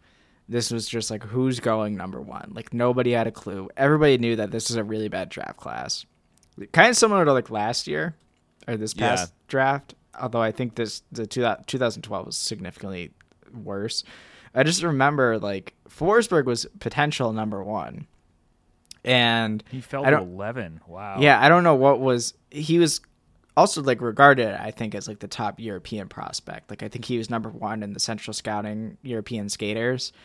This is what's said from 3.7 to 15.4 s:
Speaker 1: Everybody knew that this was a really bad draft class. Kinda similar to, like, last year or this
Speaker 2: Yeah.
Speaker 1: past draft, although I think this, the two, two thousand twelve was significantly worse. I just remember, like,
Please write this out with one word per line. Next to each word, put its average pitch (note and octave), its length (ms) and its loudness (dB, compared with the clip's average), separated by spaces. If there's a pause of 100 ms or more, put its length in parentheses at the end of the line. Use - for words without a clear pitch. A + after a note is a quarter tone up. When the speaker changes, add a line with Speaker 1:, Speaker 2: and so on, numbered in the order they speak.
Speaker 1:
Everybody C#3+ 400 6
knew A#2 200 2
that G#2 140 -2
this A2+ 180 -4
was A#2 80 -2
a A2 60 -2
really A2 260 -4
bad F#2 200 -6
draft - 280 -12
class. - 480 -10 (680)
Kinda G#3+ 200 6
similar G#3 320 2
to, D3 80 4
like, B2+ 160 -2
last A2 380 -4
year D#3 280 -6 (520)
or A#2 100 -6
this G#2+ 180 -6
Speaker 2:
Yeah. A#2+ 140 -2
Speaker 1:
past F2+ 240 -2 (140)
draft, C#3 480 -2 (240)
although A#2 220 -2
I A2 100 0
think A#2+ 240 -6
this, A2+ 360 -6
the A2+ 160 -8
two, A#2+ 200 0 (200)
two C3+ 100 -4
thousand A#2 260 -2
twelve G2+ 220 -8
was - 120 -10
significantly F#2 720 -10 (420)
worse. G2+ 500 -6 (520)
I C3 80 6
just E3 180 0
remember, C#3 560 2
like, G2 380 -6 (120)